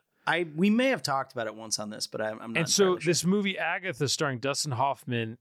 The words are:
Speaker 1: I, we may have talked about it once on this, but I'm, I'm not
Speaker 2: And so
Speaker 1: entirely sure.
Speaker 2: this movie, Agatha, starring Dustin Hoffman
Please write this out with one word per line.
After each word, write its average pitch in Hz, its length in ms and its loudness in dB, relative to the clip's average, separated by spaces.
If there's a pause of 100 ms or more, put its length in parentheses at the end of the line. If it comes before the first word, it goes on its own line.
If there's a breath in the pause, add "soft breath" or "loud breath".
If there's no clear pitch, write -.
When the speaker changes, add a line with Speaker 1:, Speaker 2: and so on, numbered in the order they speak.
(260)
Speaker 1:
I, 165 200 2 (100)
we 196 140 6
may 240 180 4
have 247 140 0
talked 135 300 -2
about 113 140 -4
it 107 80 -6
once 110 240 -6
on 107 120 -8
this, 110 180 -8
but 120 120 -6
I'm, 110 200 -4
I'm 113 120 -8
not 160 80 2
Speaker 2:
And 165 80 0
so - 140 4
Speaker 1:
entirely 180 180 4
sure. 156 100 2
Speaker 2:
this 160 140 2
movie, 196 340 2
Agatha, 170 500 -2
starring 135 300 0
Dustin 135 340 -2
Hoffman 120 680 -2